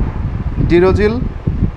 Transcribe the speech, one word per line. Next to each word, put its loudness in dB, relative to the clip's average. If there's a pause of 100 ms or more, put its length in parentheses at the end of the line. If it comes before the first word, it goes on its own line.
(680)
ডিরোজিল, 4 (640)